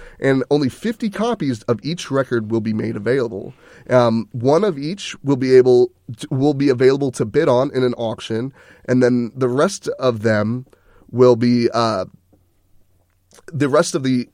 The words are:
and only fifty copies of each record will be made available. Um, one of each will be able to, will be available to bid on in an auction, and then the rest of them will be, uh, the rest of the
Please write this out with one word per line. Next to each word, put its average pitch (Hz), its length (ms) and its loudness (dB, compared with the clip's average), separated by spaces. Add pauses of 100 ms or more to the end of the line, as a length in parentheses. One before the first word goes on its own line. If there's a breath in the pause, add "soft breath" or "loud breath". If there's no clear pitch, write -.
(200 loud breath)
and 135 300 0
only 143 180 2
fifty 226 440 -6
copies 202 520 -4
of 117 200 -2
each - 260 -8
record 127 420 -2
will 113 80 0
be 110 140 -4
made 113 220 -4
available. 113 580 -4 (360 loud breath)
Um, 117 420 2
one 135 320 0
of 175 160 -2
each 160 440 -10
will 139 120 0
be 131 200 2
able 123 360 6 (260)
to, - 140 -12
will 143 240 0
be 139 140 2
available 135 420 2
to 139 140 -6
bid 147 220 0
on 123 240 2
in 127 120 -2
an 123 120 0
auction, 117 560 -6 (340 soft breath)
and 127 180 2
then 120 320 2
the 127 120 0
rest 147 400 -2 (120)
of 120 240 -2
them 110 420 -2 (460 soft breath)
will 123 240 4
be, 120 360 0
uh, 110 340 -2 (1500)
the 143 160 -2
rest 151 240 2
of 156 100 -4
the 127 300 0